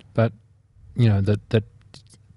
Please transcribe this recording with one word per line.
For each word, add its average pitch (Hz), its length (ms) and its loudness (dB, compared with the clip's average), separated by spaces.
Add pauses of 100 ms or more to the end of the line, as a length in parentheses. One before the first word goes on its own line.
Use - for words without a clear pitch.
(140)
but, 113 180 0 (640)
you 120 120 2
know, 101 120 2
that, 104 300 -2
that 110 140 -2 (720)